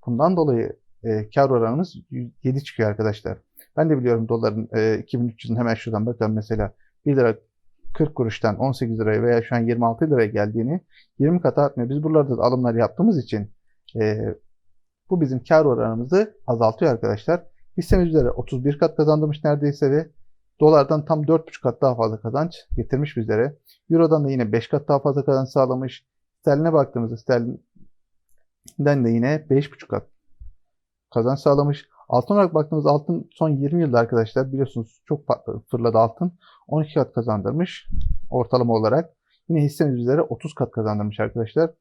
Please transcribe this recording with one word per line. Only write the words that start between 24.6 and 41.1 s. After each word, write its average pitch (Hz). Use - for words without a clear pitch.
kat 147
daha 143
fazla 139
kazanç 135
sağlamış. 127
Sterline 156
baktığımızda 120
sterlinden -
de 113
yine 131
beş 139
buçuk -
kat -
kazanç 123
sağlamış. 143
Altın 127
olarak 185
baktığımızda 151
altın 151
son 160
yirmi 143
yılda 123
arkadaşlar 117
biliyorsunuz 131
çok 147
patladı, -
fırladı 117
altın. 151
On 151
iki 151
kat 135
kazandırmış 117
ortalama 120
olarak. 110
Yine 165
hissemiz 143
üzerine 131
otuz -
kat 117
kazandırmış 104